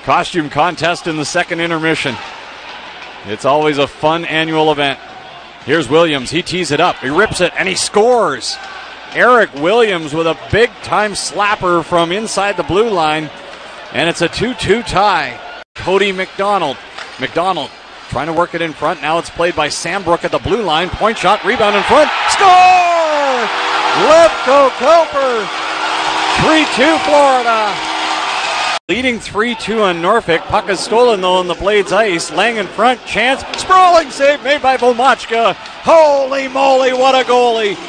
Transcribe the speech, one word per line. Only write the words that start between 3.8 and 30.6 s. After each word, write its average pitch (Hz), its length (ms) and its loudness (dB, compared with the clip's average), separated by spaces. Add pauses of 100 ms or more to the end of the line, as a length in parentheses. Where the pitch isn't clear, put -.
fun 160 360 -2
annual 156 480 0
event. 139 260 -2 (680)
Here's 143 240 0
Williams, 151 420 2
he 170 100 -2
tees 165 300 -4
it 147 80 0
up, 165 200 2
he 131 100 -6
rips 185 320 0
it, 175 160 0
and 165 100 -2
he 180 80 -4
scores. 208 800 0 (580)
Eric 214 420 4
Williams 170 580 0
with 165 140 0
a 160 100 -2 (120)
big-time 202 640 0
slapper 185 720 -2
from 170 300 0
inside 202 420 -4
the 175 80 -6
blue 196 260 0
line, 156 400 -2 (600)
and 151 180 -2
it's 165 120 -4
a 165 80 0
two 240 240 -4
two 220 300 0
tie. 185 540 0 (380)
Cody 190 380 0
McDonald. 185 640 -4 (420)
McDonald 156 500 -4 (380)
trying 135 200 -4
to 165 60 -4
work 170 220 -2
it 165 60 -4
in 165 100 -4
front. 147 300 -4
Now 156 160 -2
it's 165 120 -6
played 170 280 -2
by 151 100 0
Sambrook 170 560 -2
at 170 80 -2
the 151 80 -2
blue 196 220 -2
line. 175 280 0
Point 214 280 -2
shot, 202 260 0
rebound 208 320 0
in 196 80 0
front. 285 260 4 (200)
Score! 339 1160 4 (600)
Lefko 285 600 4 (100)
Koper. 269 840 0 (840)
Three 311 200 4 (100)
two 302 240 2
Florida. 254 760 2 (1120)
Leading 233 300 -2
three 226 360 -4
two 220 260 -4
on 175 200 0
Norfolk. 180 420 0
Puck 208 260 -2